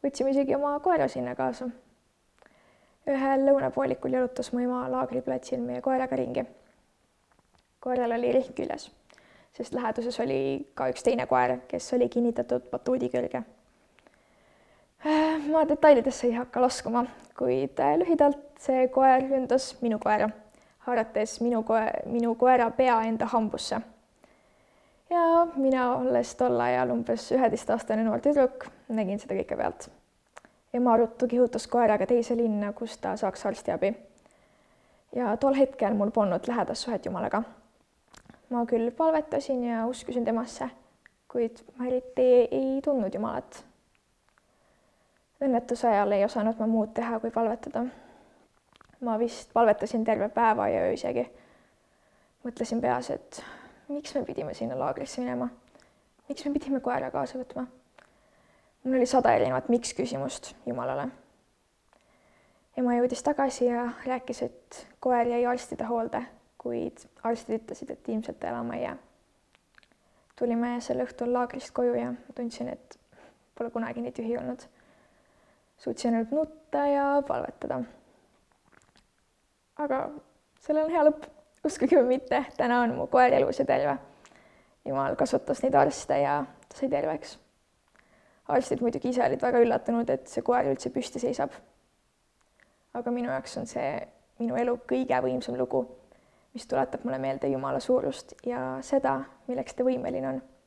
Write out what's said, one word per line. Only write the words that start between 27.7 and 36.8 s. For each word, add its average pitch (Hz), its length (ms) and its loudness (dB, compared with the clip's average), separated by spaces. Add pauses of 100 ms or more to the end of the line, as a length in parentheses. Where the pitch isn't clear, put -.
noor 226 180 -2
tüdruk, 277 400 2 (240)
nägin 214 320 -2
seda 196 160 -6
kõike - 220 -4
pealt. - 260 -4 (880)
Ema 240 240 4
ruttu 233 320 2
kihutas 240 400 0
koeraga 233 400 2
teise 240 300 2
linna, 208 340 0
kus - 240 -10
ta 190 220 -6
saaks 190 260 -4
arstiabi. - 480 -2 (1200)
Ja 233 240 0
tol 277 160 4
hetkel 269 400 2
mul 202 240 2
polnud 185 320 0
lähedast 226 320 -2